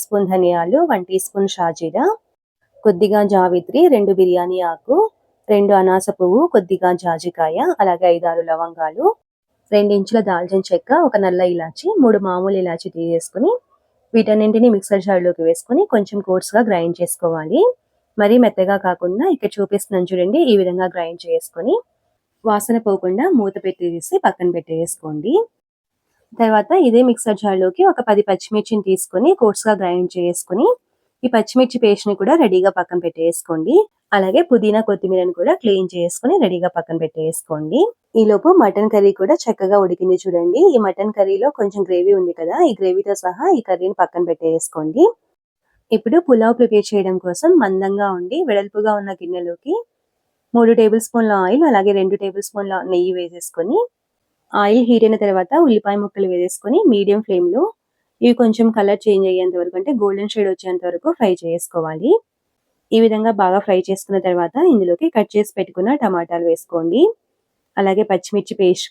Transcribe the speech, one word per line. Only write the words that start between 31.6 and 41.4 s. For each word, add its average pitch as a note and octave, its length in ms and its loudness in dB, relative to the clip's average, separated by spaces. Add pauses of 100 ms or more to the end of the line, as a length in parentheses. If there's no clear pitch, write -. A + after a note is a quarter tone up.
పేస్ట్ G3+ 240 0
ని G3+ 100 -2
కూడా F#3+ 240 2
రెడీగా F#3+ 340 2
పక్కన F3+ 300 -4
పెట్టేసుకోండి. E3 680 -2 (400)
అలాగే G3 320 2
పుదీనా G#3+ 400 2
కొత్తిమీరని F#3 500 -2
కూడా G#3 220 0
క్లీన్ F#3+ 320 0
చేసుకుని F3+ 520 -2
రెడీగా F3+ 340 -2
పక్కన E3 260 -8
పెట్టేసుకోండి. D#3+ 800 -4 (380)
ఈలోపు G#3+ 300 2 (120)
మటన్ G#3 320 0
కర్రీ G3+ 260 4
కూడా F#3+ 240 2
చక్కగా G3 400 0
ఉడికింది F#3 400 0
చూడండి. F3 380 0 (120)
ఈ C4 120 2
మటన్ G3+ 320 -2
కర్రీలో G3 400 0